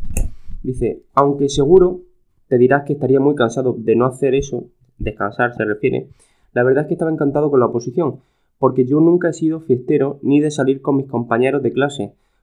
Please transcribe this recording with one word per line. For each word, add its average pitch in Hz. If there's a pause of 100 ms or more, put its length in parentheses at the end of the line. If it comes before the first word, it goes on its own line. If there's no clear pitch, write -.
(640)
Dice: 123 (120)
"Aunque 143
seguro 180 (440)
te 127
dirás 135
que 147
estaría 127
muy 147
cansado 127
de 113
no 117
hacer 131
eso", 135 (320)
descansar 107
se 110
refiere, 127 (460)
"la 123
verdad 131
es 151
que 170
estaba 160
encantado 147
con 139
la 117
oposición, 135 (380)
porque 127
yo 139
nunca 170
he 156
sido 160
fiestero 143
ni 143
de 151
salir 135
con 143
mis 135
compañeros 123
de 117
clase, 131 (280)